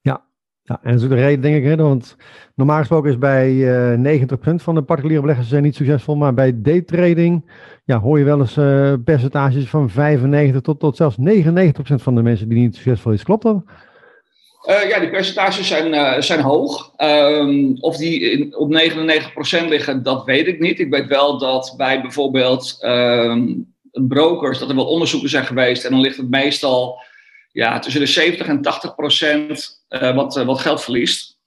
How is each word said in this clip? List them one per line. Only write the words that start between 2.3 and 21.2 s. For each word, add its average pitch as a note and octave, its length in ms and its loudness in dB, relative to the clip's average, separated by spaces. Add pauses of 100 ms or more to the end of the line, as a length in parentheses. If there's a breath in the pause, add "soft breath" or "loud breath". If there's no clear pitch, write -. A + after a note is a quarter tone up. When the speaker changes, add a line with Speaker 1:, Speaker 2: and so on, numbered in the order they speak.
Speaker 1:
normaal D3 240 2
gesproken D3+ 320 2
is B2 80 0
bij, C3 560 2
eh, B2 240 2
negentig C3+ 400 0
procent E3 240 -2
van E3+ 120 -2
de D#3 80 2
particuliere D3 400 0
beleggers B2+ 260 0
zijn C#3+ 140 2
niet D3 120 2
succesvol, D3 420 0
maar C#3+ 180 0
bij B2+ 180 2 (100)
daytrading, E3+ 880 0 (340 loud breath)
ja, B2 140 0
hoor C3+ 200 2
je C#3+ 60 4
wel D3 160 2
eens, B2 160 0
eh, C#3 360 2 (120)
percentages C#3 640 0
van C#3+ 220 0
vijfennegentig C#3 680 2
tot - 40 -14
tot, D3+ 160 -4
tot D3+ 160 0
zelfs D3 200 0
negenennegentig E3 680 2
procent B2+ 200 -2
van B2+ 120 0
de A#2 80 2
mensen A2+ 260 0
die A#2 100 2
niet A#2+ 160 2
succesvol A#2+ 380 -2
is. G2+ 100 0
Klopt A3 200 0
dat? G#3+ 200 0 (1000 soft breath)
Speaker 2:
Eh, G3 260 2
ja, G#3 120 0
die E3 100 -2
percentages F#3+ 580 -2
zijn, D#3+ 260 -2
eh, C#3+ 260 2
zijn D#3 200 0
hoog. D3+ 560 -2
Ehm, D3 840 2
of E3 160 -2
die D#3+ 240 -4 (100)
in, C#3+ 260 -4
op D3 120 -2
negenennegentig D#3+ 640 0
procent E3+ 360 -4
liggen, C#3+ 340 -2
dat C3 220 -4
weet C#3 220 0
ik E3+ 140 -4
niet. E3+ 180 -2
Ik D#3 120 -4
weet C#3+ 160 -2
wel C#3+ 320 0